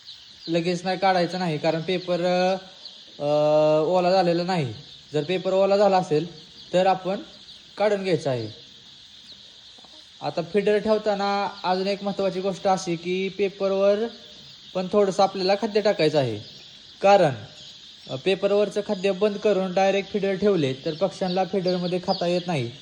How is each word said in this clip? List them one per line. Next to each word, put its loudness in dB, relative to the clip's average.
लगेच -2
नाही -4
काढायचा 2
नाही, -2
कारण 0
पेपर, -4
अ, -6
ओला 2
झालेला 2
नाही. -4
जर 0
पेपर -2
ओला 4
झाला 6
असेल -2
तर 4
आपण 0
काढून 0
घ्यायचा 0
आहे. -4
आता -6
फीडर 0
ठेवताना -2
अजून -2
एक -4
महत्त्वाची -4
गोष्ट -4
अशी 0
की -4
पेपरवर 0
पण -4
थोडंसं 4
आपल्याला 0
खाद्य -2
टाकायचं 2
आहे, 0
कारण, 6
अ, -6
पेपरवरचं 0
खाद्य 0
बंद 0
करून 0
डायरेक्ट 2
फीडर -2
ठेवले 2
तर -6
पक्ष्यांना -2
फीडरमध्ये -2
खाता -2
येत 0
नाही. -4